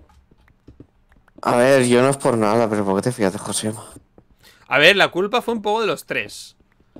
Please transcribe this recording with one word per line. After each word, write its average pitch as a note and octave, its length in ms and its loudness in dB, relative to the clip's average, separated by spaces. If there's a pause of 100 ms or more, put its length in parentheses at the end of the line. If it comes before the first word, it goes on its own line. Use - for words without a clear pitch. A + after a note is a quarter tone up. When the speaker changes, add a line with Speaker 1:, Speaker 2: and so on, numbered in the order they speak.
(1400)
Speaker 1:
A B2 160 0
ver, B2+ 280 4
yo B2 160 4
no C3 80 4
es C#3 80 -2
por B2+ 200 0
nada, A2 320 2
pero G#2 160 -2
¿por F#2+ 100 0
qué G2+ 80 0
te B2+ 80 -2
fías G2+ 220 -2
de G#2 60 -8
Josema? A2 440 -8 (840)
Speaker 2:
A C3 100 0
ver, F3 160 6
la E3+ 160 2
culpa G3+ 300 -2
fue A#3 120 -6
un A3+ 80 -6
poco G#3+ 200 -2
de G#3+ 60 -2
los C#3+ 180 -6
tres. A2 500 -10 (440)